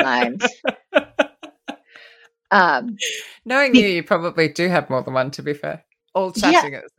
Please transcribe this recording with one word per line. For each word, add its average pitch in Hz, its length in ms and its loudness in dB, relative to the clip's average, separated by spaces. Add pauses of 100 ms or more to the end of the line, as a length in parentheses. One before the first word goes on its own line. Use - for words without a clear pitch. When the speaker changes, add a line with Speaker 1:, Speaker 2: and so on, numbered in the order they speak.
Speaker 1:
minds. 127 460 0 (460)
Speaker 2:
<laughs> 359 40 4 (1500)
Speaker 1:
Um, 190 460 2 (500)
Speaker 2:
Knowing 262 280 0
Speaker 1:
be- 247 60 10
Speaker 2:
you, 208 80 4
you 175 160 -2
probably 165 440 0
do 170 220 -2
have 165 200 0
more 127 140 -2
than 131 100 -8
one, 131 180 0
to 139 120 -14
be 147 100 -4
fair. 143 300 -10 (320)
All 185 200 -2
Speaker 1:
Yeah. 202 180 2
Speaker 2:
chatting 151 220 2
at - 80 -14
the - 160 -20